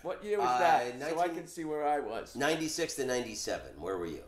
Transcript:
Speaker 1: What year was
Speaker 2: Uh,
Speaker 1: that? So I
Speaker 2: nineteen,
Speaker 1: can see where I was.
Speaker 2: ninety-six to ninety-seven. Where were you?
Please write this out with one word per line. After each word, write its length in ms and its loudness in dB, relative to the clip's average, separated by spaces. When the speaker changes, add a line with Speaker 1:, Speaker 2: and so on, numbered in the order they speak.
Speaker 1:
What 200 -6
year 160 0
was 120 4
Speaker 2:
Uh, 100 4
Speaker 1:
that? 400 4
So 60 -6
I 100 -2
Speaker 2:
nineteen, 220 2
Speaker 1:
can 100 -8
see 160 -8
where 240 0
I 140 4
was. 340 -6
Speaker 2:
ninety-six 600 0
to 100 0
ninety-seven. 720 -2
Where 180 -2
were 80 -2
you? 220 -6